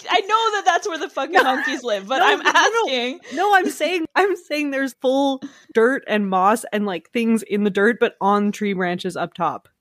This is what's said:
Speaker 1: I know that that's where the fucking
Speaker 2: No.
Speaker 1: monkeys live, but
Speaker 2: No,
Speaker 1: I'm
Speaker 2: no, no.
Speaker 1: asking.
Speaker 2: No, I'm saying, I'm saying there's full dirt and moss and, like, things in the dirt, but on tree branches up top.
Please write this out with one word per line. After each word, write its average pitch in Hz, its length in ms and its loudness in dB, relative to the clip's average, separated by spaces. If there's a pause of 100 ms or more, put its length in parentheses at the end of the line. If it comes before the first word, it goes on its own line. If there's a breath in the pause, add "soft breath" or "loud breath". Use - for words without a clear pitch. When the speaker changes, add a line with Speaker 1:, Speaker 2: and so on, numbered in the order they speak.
Speaker 1:
I - 100 4
know 427 320 0
that 392 140 -2
that's 370 220 2
where 330 100 -4
the 330 120 -6
fucking 294 240 -4
Speaker 2:
No. 370 100 6
Speaker 1:
monkeys 262 380 -2
live, 202 260 -4
but 262 120 0
Speaker 2:
No, 247 60 4
Speaker 1:
I'm 339 140 2
Speaker 2:
no, - 120 0
no. - 20 -
Speaker 1:
asking. 311 640 0 (140)
Speaker 2:
No, 392 220 2
I'm 370 140 2
saying, 330 440 -2
I'm 381 220 2
saying 294 360 -6
there's 269 300 -2
full 269 400 0 (320 loud breath)
dirt 240 340 2
and 208 220 -2
moss 190 420 2
and, 208 140 -2
like, 185 260 -6
things 226 320 0
in 208 200 -2
the 208 60 2
dirt, 202 300 2
but 220 200 2
on 202 320 2
tree 202 220 -4
branches 180 440 -4
up 170 160 -6
top. 151 340 -4 (140)